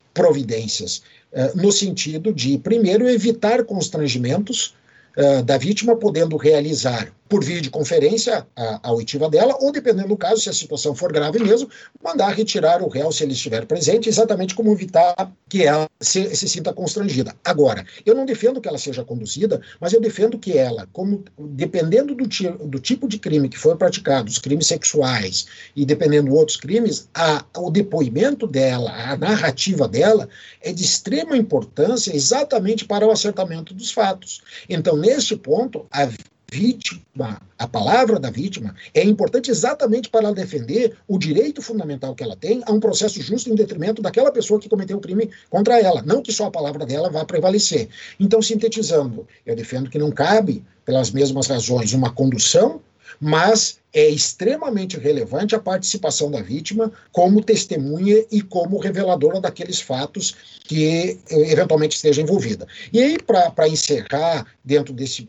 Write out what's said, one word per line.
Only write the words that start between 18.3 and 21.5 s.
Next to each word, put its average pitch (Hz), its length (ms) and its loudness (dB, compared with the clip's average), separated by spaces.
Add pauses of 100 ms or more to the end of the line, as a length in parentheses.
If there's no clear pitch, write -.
que - 60 -10
ela 147 100 -6
seja 127 260 -8
conduzida, 117 560 -4 (200)
mas 175 140 0
eu 226 80 6
defendo 214 360 0
que 180 180 -4
ela, 120 380 0
como, 196 300 -4 (160)
dependendo 165 720 0